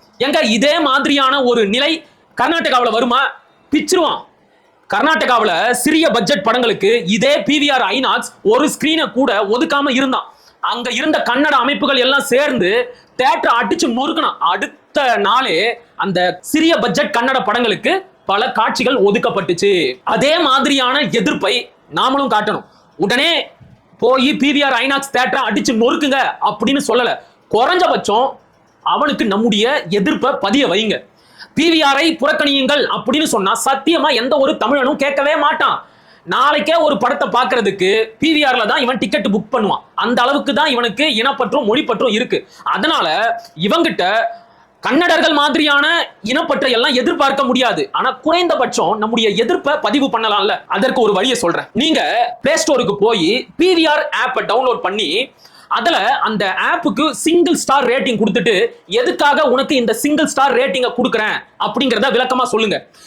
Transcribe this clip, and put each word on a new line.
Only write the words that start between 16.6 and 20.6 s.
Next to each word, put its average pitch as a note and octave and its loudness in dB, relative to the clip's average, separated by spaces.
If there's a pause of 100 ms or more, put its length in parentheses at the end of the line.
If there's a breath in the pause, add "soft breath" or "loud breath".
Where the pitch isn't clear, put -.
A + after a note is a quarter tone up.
பட்ஜெட் A#3+ -2
கன்னட B3+ 0
படங்களுக்கு A#3 0 (200)
பல G3+ 0
காட்சிகள் A#3+ 0
ஒதுக்கப்பட்டுச்சு. F#3+ 0
அதே C#4+ 0
மாதிரியான C4+ 0